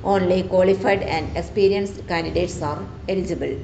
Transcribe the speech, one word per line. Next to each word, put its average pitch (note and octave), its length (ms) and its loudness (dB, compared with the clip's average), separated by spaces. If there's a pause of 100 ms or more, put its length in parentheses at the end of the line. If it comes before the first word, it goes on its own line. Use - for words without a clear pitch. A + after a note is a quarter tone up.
(100)
Only F#3 280 4 (140)
qualified F#3+ 500 4 (120)
and D#3 100 -4 (160)
experienced G3 560 2 (120)
candidates E3 480 -2 (120)
are D3+ 120 -6 (300)
eligible. E3 420 -2 (100)